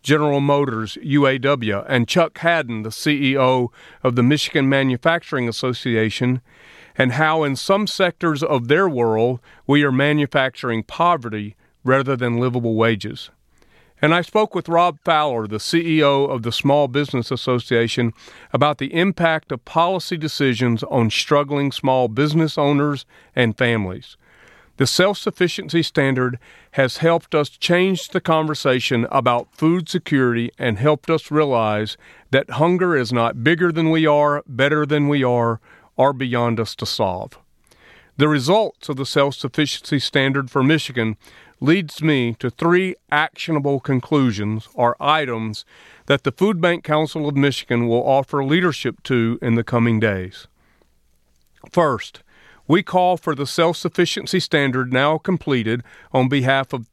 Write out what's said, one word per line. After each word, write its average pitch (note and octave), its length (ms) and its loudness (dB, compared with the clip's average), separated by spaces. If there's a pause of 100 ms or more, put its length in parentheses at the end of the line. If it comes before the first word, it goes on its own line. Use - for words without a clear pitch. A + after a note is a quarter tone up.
General D3 360 2
Motors C#3 640 -2
U C#3+ 240 2
A C3+ 140 2
W A#2+ 400 0 (100)
and B2 180 2
Chuck E3 300 0
Haddon, C#3 460 0
the A2 80 -10
C C#3+ 400 0
E C#3 60 0
O B2+ 340 2 (320)
of B2 120 0
the B2 80 4
Michigan C#3 460 2
Manufacturing C3+ 800 0
Association, B2 920 -2 (560)
and C3 140 2
how D#3 320 0
in C#3 140 -2
some G3+ 280 0
sectors E3+ 560 -2
of B2 280 -2
their F3+ 180 4
world A#2+ 540 0 (260)
we D3 160 4
are C#3 80 2
manufacturing C3 920 0
poverty A#2 720 -4 (260)
rather C3 320 2
than A#2+ 240 -2
livable A#2+ 360 -2
wages. A2 540 -2 (720)
And D#3 140 4
I F3 60 2
spoke G#3+ 340 -2
with E3 140 -6
Rob E3+ 340 2
Fowler, D3 440 0
the G#2+ 120 -6
C E3 380 0
E D#3 40 4
O C#3+ 220 4
of C3+ 200 -4
the A#2 100 -4
Small C#3+ 340 2
Business C3+ 420 -4
Association, A#2+ 840 -2 (400)
about D3 240 0
the C#3 160 -8
impact E3 580 0
of C3 140 -10
policy F3 500 -2
decisions B2+ 680 0
on A#2 260 0
struggling C#3+ 640 0
small C3 340 0
business D3+ 500 0
owners C#3+ 480 0 (300)
and A#2 220 0
families. A2 580 -4 (600)
The C3 100 0
self-sufficiency F3+ 960 0
standard B2+ 540 -2 (340)
has - 260 0
helped E3 360 0
us D3 140 0
change F#3 640 0
the F#3+ 100 -4
conversation C#3 920 0
about B2 440 0
food E3 340 0
security B2 720 0
and A#2 200 -2
helped D3 320 0
us D#3+ 220 -2
realize A2+ 640 0 (360)
that C3+ 180 2
hunger F3 440 2
is B2+ 200 0
not A#2+ 280 0
bigger E3+ 300 2
than D#3+ 180 0
we D#3+ 160 2
are, D3 400 2
better C#3+ 400 0
than D3 220 0
we C#3+ 160 0
are, A#2+ 380 0 (340)
or C3 160 4
beyond A#2+ 480 -2
us A2 160 -6
to A#2+ 100 -8
solve. G2 540 -4 (800)
The C#3+ 100 4
results D3+ 640 0
of C#3 80 -6
the C3+ 80 -6
self-sufficiency C#3 960 -2
standard C3+ 520 -2
for C3 100 0
Michigan B2+ 540 0 (460)
leads D#3+ 400 0
me C3 380 2
to B2 100 -4
three F3+ 460 0 (140)
actionable D3 720 -2
conclusions A#2 920 0
or A#2+ 260 0
items B2+ 640 -2 (440)
that C#3 180 2
the C3 80 -2
Food F#3+ 260 2
Bank E3+ 240 0
Council D3+ 460 -2
of C#3 80 -2
Michigan B2+ 500 0
will A#2 160 2
offer C#3 400 0
leadership D3 600 -2
to A#2 380 0
in A#2 140 0
the A#2 80 0
coming A#2 380 0
days. G2 460 -4 (1200)
First, C#3+ 520 -2 (440)
we F3 140 4
call F3+ 340 0
for D#3 200 -4
the C#3+ 100 -6
self-sufficiency E3+ 920 -2
standard C3 520 0
now C#3 280 2
completed B2 640 -2 (280)
on B2+ 160 2
behalf C3+ 460 0
of A#2+ 200 -8